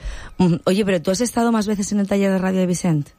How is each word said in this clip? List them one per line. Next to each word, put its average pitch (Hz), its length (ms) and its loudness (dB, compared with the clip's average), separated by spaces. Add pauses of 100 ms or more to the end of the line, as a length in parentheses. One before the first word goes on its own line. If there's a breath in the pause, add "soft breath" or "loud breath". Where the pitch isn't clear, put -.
(380 loud breath)
Ujú. 175 260 4
Oye, 196 200 2
pero 185 180 0
¿tú 190 80 0
has 190 100 -2
estado 233 320 0
más 214 140 0
veces 208 260 -4
en 208 80 0
el 196 80 0
taller 196 220 2
de 190 80 0
radio 190 220 0
de 185 60 2
Vicent? 165 420 0 (100)